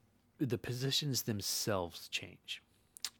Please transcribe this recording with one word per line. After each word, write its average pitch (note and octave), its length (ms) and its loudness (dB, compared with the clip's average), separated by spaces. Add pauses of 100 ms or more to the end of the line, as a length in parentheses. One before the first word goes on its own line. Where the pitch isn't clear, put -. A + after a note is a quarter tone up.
(400)
the A#2+ 180 2
positions B2+ 680 0
themselves G2 840 0
change. - 560 -6 (560)